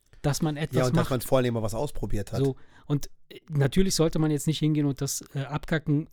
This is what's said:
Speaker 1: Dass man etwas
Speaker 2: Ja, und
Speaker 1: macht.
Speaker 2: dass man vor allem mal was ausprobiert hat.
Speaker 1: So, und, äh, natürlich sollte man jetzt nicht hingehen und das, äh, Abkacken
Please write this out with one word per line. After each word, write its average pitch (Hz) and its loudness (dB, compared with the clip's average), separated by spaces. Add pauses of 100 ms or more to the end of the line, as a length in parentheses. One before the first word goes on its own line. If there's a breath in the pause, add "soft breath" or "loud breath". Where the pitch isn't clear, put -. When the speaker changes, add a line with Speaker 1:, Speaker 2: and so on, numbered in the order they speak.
(220)
Speaker 1:
Dass 143 0
man 156 0
etwas 143 -2
Speaker 2:
Ja, 127 2
und 120 0
Speaker 1:
macht. - 4
Speaker 2:
dass - -4
man 123 0
vor - 2
allem 123 2
mal 110 -2
was 110 -2
ausprobiert 110 -2
hat. 120 -2
Speaker 1:
So, 135 2 (300 soft breath)
und, 147 -2 (200)
äh, - -18 (100)
natürlich 139 2
sollte 160 2
man 156 2
jetzt 147 -2
nicht 151 0
hingehen 151 2
und 139 -2
das, - -6 (100)
äh, 139 -4
Abkacken 147 -2